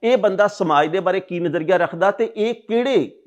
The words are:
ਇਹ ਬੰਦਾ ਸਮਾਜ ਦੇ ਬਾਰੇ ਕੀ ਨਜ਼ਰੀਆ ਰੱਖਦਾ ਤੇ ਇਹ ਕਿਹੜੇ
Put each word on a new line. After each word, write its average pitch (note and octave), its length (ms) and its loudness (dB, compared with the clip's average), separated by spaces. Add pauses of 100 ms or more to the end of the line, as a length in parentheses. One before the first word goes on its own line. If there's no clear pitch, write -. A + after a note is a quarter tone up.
ਇਹ A#3+ 140 4
ਬੰਦਾ G3+ 300 2
ਸਮਾਜ D#3 400 0
ਦੇ E3+ 140 -2
ਬਾਰੇ F#3 200 0
ਕੀ F3 200 -8
ਨਜ਼ਰੀਆ E3+ 360 0
ਰੱਖਦਾ E3+ 340 0
ਤੇ A3 260 -4
ਇਹ A3 180 -2
ਕਿਹੜੇ A#3 560 -2 (160)